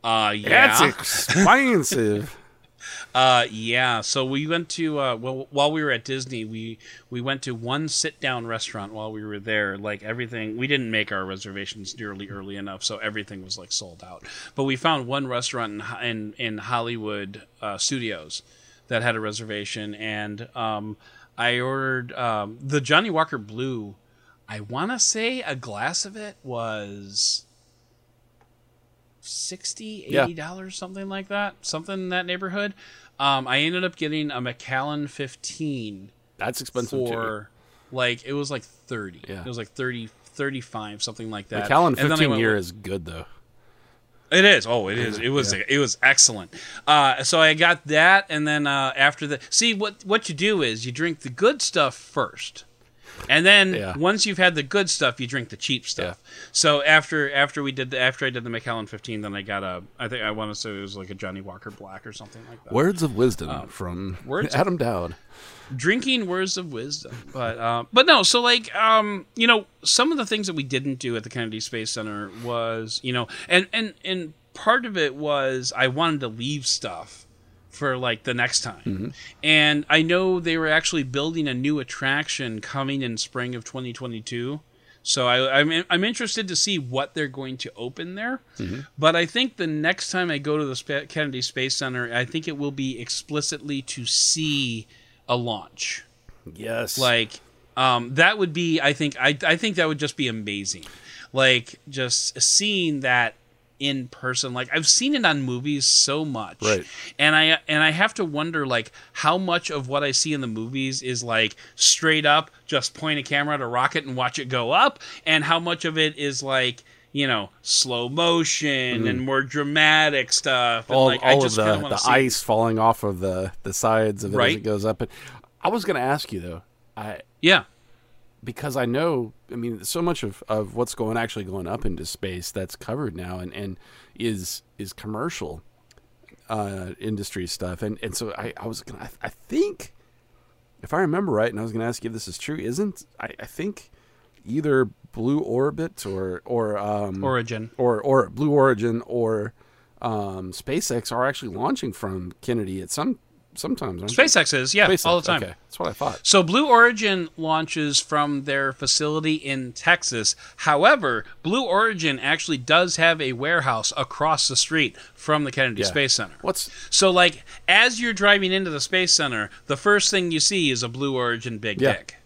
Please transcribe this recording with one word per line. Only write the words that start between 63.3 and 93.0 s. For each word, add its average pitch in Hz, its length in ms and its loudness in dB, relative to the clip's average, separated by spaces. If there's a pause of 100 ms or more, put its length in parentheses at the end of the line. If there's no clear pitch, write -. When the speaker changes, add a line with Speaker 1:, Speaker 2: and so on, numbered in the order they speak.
Speaker 1:
Um, 69 180 -8
Speaker 2:
from 92 560 -8
Speaker 1:
words 143 300 -4
Speaker 2:
Adam 175 240 2
Dowd. 90 380 -2 (600)
Speaker 1:
Drinking 226 520 0
words 185 280 -2
of 175 160 -10
wisdom. 131 400 -8 (200)
But, 117 260 -4
uh, 117 340 0
but 262 140 6
no, 285 160 8
so, 247 180 4
like, 240 340 2
um, 208 520 4 (100)
you 226 100 2
know, 226 200 4 (180)
some 285 280 4
of 311 60 0
the 240 80 -2
things 214 200 -2
that 170 80 -4
we 151 80 -2
didn't 135 360 -2
do 123 160 -4
at 110 80 -4
the 120 80 -14
Kennedy 110 300 -6
Space 110 300 -6
Center 104 400 -8 (120)
was, 113 600 -4
you 127 100 -4
know, 123 160 -2 (220)
and, 180 220 4
and, 220 200 -4 (100)
and 180 300 -6 (220)
part 247 320 0
of 208 100 -6
it 147 180 0
was 135 640 -2
I 127 120 2
wanted 151 320 0
to 127 80 -4
leave 123 380 -6
stuff - 600 -6 (420)
for, 135 280 -4
like, 120 280 -4
the 123 100 -2
next 120 280 0
time. 98 220 -12
Speaker 2:
Mm-hmm. 98 240 -6 (360)
Speaker 1:
And 151 440 4
I 160 140 6
know 180 380 2
they 165 180 -2
were 160 80 0
actually 156 380 0
building 147 420 -2
a 131 80 -2
new 143 240 0
attraction 135 840 -4
coming 135 420 -4
in 117 140 -4
spring 123 380 -6
of 117 100 -10
twenty 127 280 -10
twenty-two. 120 680 -8 (440)
So 127 240 2
I, 131 320 4
I'm, 165 280 2
I'm 175 160 2
interested 220 440 -2
to 175 80 -4
see 190 240 0
what 131 340 -4
they're 151 140 -2
going 131 300 -10
to - 180 -10
open 165 400 -10
there. 240 240 -6 (180)
Speaker 2:
Mm-hmm. 104 220 -6 (180)
Speaker 1:
But 156 160 4
I 170 100 4
think 240 320 -2
the 170 120 -2
next 156 420 -2
time 180 220 -2
I 143 60 -2
go 151 200 -2
to 151 80 0
the 131 100 -6
Spa-, 147 320 -6
Kennedy 143 340 -4
Space 131 340 -4
Center, 123 360 -4
I 123 120 0
think 160 240 -6
it 147 100 -8
will 143 140 -4
be 131 280 -6